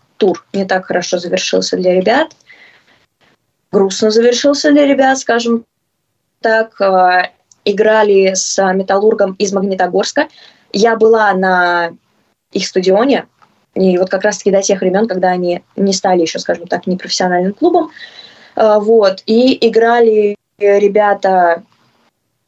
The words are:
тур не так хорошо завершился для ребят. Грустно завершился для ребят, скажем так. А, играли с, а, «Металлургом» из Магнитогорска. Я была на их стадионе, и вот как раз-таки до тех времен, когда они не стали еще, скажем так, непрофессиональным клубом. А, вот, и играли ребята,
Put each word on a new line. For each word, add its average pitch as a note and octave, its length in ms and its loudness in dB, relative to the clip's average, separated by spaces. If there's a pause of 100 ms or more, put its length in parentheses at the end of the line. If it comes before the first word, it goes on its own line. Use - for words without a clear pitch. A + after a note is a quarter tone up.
(180)
тур F#3 340 -2
не G3 140 -4
так F#3+ 180 -4
хорошо F3+ 340 -4
завершился F#3 600 -4
для F3+ 160 0
ребят. A3+ 380 0 (1400)
Грустно G3 380 0
завершился B3 600 2
для C#4+ 160 4
ребят, C4 320 2
скажем A#3 460 -2 (760)
так. A3 400 -2
А, F#3 480 2 (340)
играли G3+ 680 2
с, - 240 -6
а, F#3+ 160 0
«Металлургом» G3 640 0
из G3 160 -4
Магнитогорска. F#3+ 760 -2 (460)
Я A3 220 0
была G#3+ 360 2
на F3+ 600 0 (600)
их F#3+ 140 -6
стадионе, F#3+ 600 0 (480)
и F#3+ 220 0
вот F#3 140 -2
как F#3+ 140 -2
раз-таки G#3 260 -2
до F#3+ 100 2
тех G3 200 -2
времен, F#3+ 260 0
когда F#3 240 -2
они F3+ 320 -4 (140)
не G3 160 0
стали F#3 300 0
еще, - 160 -4
скажем F3 280 -6
так, F3+ 200 -8
непрофессиональным F#3 680 -2
клубом. E4 360 0 (640)
А, G#3+ 240 2
вот, G3+ 460 2
и A#3+ 420 2
играли A3+ 640 2 (240)
ребята, G3 1040 2 (840)